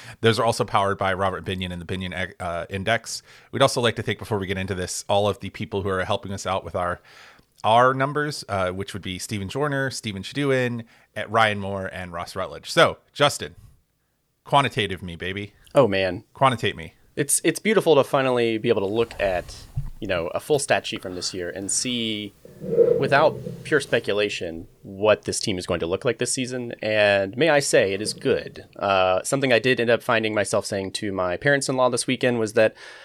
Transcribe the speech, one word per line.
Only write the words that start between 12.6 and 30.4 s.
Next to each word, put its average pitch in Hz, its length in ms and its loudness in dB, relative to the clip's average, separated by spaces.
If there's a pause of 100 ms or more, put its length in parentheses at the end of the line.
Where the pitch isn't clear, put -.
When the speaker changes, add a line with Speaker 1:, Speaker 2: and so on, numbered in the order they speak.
Speaker 1:
So, 143 280 4 (160)
Justin, 113 420 0 (880)
quantitative 107 580 0
me, 90 140 -10
baby. 95 380 -8 (200)
Speaker 2:
Oh, 131 140 6
man. 95 460 0
Speaker 1:
Quantitate 120 420 2
me. 80 200 -14 (200)
Speaker 2:
It's, - 300 0
it's 165 140 0
beautiful 185 360 4
to 131 80 6
finally 123 540 2
be 113 100 -2
able 107 140 4
to 98 120 0
look 117 240 0
at, 92 380 -2 (460)
you 98 80 -8
know, 85 180 -2
a - 140 -4
full 147 180 2
stat 104 260 0
sheet - 160 -8
from 90 140 -10
this - 180 -8
year 87 160 -6
and 92 220 -8
see, 110 640 -4 (640)
without 143 380 4 (260)
pure 147 180 2
speculation, 101 880 -2 (160)
what 101 400 2
this 98 160 -4
team 98 180 -4
is 87 80 -8
going 87 160 -2
to 82 40 -2
look 92 200 -2
like 117 140 -2
this 123 140 -2
season. 123 480 -6
And 104 540 2
may 151 140 4
I 147 100 6
say, 120 340 4
it 98 80 -2
is 107 120 -4
good. - 520 -2 (120)
Uh, 92 460 4
something 135 280 0
I 113 80 6
did 127 200 2
end 117 100 2
up 113 120 4
finding 110 320 0
myself 104 320 0